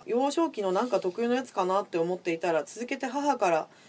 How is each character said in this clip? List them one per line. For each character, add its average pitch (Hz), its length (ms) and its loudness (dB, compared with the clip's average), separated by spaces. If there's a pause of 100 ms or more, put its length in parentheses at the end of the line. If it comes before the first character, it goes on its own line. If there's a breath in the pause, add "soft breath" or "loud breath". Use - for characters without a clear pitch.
幼 262 260 2
少 320 180 2
期 226 100 -8
の 190 120 0
な 190 100 2
ん 247 60 -2
か 202 100 2
特 185 240 -2
有 233 60 0
の 240 60 2
や 254 100 0
つ - 80 -12
か 190 140 0
な 190 160 2
っ 202 40 -10
て 175 120 -2
思 175 180 0
っ - 20 -14
て 175 140 -4
い 165 80 -4
た 175 120 0
ら、 151 120 2
続 226 220 -8
け 269 100 -4
て 262 100 -6
母 277 300 0
か 196 140 2
ら、 160 180 2 (200 soft breath)